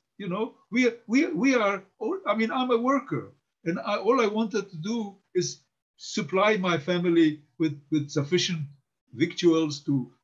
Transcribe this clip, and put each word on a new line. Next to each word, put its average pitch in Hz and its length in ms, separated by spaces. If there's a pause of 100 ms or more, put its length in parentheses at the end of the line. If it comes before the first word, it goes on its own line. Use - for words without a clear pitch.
(180)
You 196 120
know, 214 240 (180)
we, 247 160 (180)
we, 269 200
we 277 280
are, 202 300 (140)
all, 294 280
I 208 80
mean, 220 160
I'm 254 200
a 233 80
worker, 233 540 (340)
and 170 120
I, 208 180
all 240 240
I 220 60
wanted 208 440
to 175 60
do 202 400 (180)
is - 260 (380)
supply 208 580
my 180 220
family 170 640 (160)
with, 151 200 (120)
with 147 200
sufficient 170 520 (500)
victuals 160 680
to, 135 300 (140)